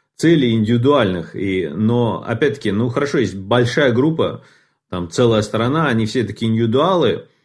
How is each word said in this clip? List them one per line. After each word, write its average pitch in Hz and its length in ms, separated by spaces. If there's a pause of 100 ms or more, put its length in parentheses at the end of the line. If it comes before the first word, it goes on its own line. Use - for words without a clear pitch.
(160)
целей 147 380
индивидуальных. 113 800
И, 92 320
но, 107 580
опять-таки, 117 460
ну 113 180
хорошо, 143 300
есть 95 160
большая 120 560
группа, 120 520 (460)
там 87 200
целая 113 320
страна, 127 460
они 113 180
все 117 180
такие 107 280
индивидуалы, 120 720 (200)